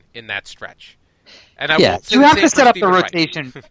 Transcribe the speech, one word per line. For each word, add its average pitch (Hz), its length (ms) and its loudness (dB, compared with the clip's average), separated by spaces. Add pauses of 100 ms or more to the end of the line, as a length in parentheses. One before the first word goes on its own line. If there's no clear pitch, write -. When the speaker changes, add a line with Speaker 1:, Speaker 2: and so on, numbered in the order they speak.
(160)
Speaker 1:
in 113 120 -20
that 101 200 -10
stretch. - 500 -20 (600)
And 147 140 -4
I 156 60 0
Speaker 2:
Yeah, 107 140 2
Speaker 1:
won't 90 140 -8
say - 100 -4
Speaker 2:
you 262 60 4
Speaker 1:
the 285 60 6
Speaker 2:
have 311 80 6
Speaker 1:
same 196 100 -2
Speaker 2:
to 277 40 2
Speaker 1:
for - 60 -4
Speaker 2:
set 262 120 4
up 233 60 4
the 190 60 -6
Speaker 1:
Stephen 190 100 0
Wright. 185 140 2
Speaker 2:
rotation 156 500 -8 (180)